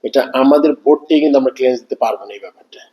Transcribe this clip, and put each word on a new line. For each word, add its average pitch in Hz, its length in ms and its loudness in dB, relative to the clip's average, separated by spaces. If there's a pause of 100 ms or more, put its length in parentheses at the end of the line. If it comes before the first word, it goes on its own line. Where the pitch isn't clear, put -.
এটা 123 300 -2
আমাদের 143 400 2
বোর্ড 147 320 0
থেকে 156 140 2
কিন্তু 143 200 2
আমরা 131 140 -2
ক্লিয়ারেন্স 127 280 -2
দিতে - 140 -12
পারবো 110 300 -6
না 104 80 -18
এই 101 60 -18
ব্যাপারটা। - 400 -20 (140)